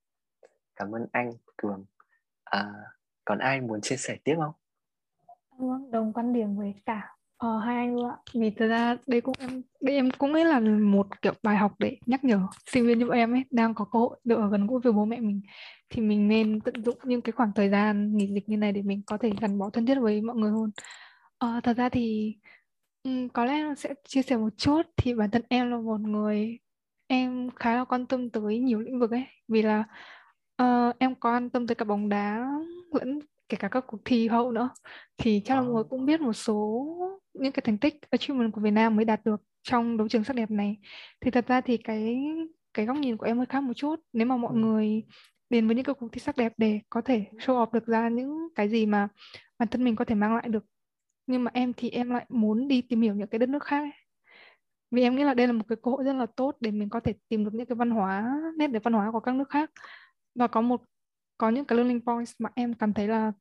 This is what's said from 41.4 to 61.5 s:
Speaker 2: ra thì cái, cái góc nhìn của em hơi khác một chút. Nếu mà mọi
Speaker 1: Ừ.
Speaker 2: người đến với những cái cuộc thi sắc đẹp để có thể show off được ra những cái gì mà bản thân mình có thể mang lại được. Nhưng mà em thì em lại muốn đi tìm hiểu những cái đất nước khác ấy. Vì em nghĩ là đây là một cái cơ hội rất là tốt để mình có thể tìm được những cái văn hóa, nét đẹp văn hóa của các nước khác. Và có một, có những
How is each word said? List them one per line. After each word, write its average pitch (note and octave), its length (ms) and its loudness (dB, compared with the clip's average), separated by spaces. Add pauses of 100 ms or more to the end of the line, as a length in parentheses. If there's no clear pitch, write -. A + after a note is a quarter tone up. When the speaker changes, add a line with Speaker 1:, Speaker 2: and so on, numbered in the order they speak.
Speaker 2:
ra B3+ 140 4
thì B3 160 0
cái, A3+ 460 -4 (500)
cái G#3+ 120 -2
góc B3+ 120 -2
nhìn B3+ 200 -2
của - 80 -8
em A#3 120 0
hơi B3+ 80 0
khác C4 180 -2
một B3 120 -4
chút. D4+ 200 -4 (180)
Nếu A3+ 140 0
mà B3+ 100 0
mọi A#3+ 160 -2
Speaker 1:
Ừ. A#3 60 0
Speaker 2:
người A3 440 2 (460)
đến A#3 180 4
với A3+ 80 4
những B3+ 100 0
cái C#4 100 0
cuộc A#3 160 -10
thi - 80 -12
sắc - 180 -6
đẹp A3+ 200 0
để G#3+ 220 2 (100)
có A#3 120 -4
thể A3+ 240 0 (120)
show C4 160 0 (120)
off A3+ 60 -4
được A3+ 140 0
ra A3+ 240 2
những C#4 460 -4
cái G#3 140 0
gì A3 160 2
mà G#3 220 2 (520)
bản A#3 100 0
thân B3 140 -2
mình A#3+ 120 2
có A#3+ 100 -2
thể A#3 100 0
mang G#3 200 2
lại A#3+ 140 -4
được. A3 160 -2 (600)
Nhưng B3+ 160 0
mà A#3 100 -2
em B3 240 0
thì A#3 120 -4
em A#3+ 220 -2
lại A#3+ 180 -2
muốn A3 380 2
đi C4 140 4
tìm A#3 200 0
hiểu G#3+ 140 2
những G3+ 120 -4
cái A3 120 -2
đất B3 100 2
nước C#4+ 140 -2
khác C#4+ 160 0
ấy. D4 120 -6 (1000)
Vì A#3+ 100 4
em B3 140 4
nghĩ C#4 80 2
là C#4+ 100 4
đây B3 140 4
là A#3+ 60 2
một A3 160 0
cái A3+ 140 -2
cơ A#3+ 80 0
hội C#4 120 0
rất C4+ 100 2
là C4 120 -2 (100)
tốt C4+ 240 -2
để A3+ 120 -2
mình G#3 180 -4
có A#3 100 -4
thể A#3 140 -2 (160)
tìm G#3+ 160 0
được G#3+ 80 -4
những A#3 140 -6
cái B3 80 -4
văn A#3+ 160 0
hóa, G#3 420 0 (240)
nét D4+ 100 2
đẹp A3 160 -2
văn A#3+ 100 2
hóa G#3+ 180 2
của A3+ 80 -2
các B3+ 160 -2
nước C4+ 140 -2
khác. D4 220 -2 (640)
Và A#3+ 120 2
có A3+ 140 0
một, A#3+ 200 0 (560)
có A3+ 120 2
những C4+ 160 0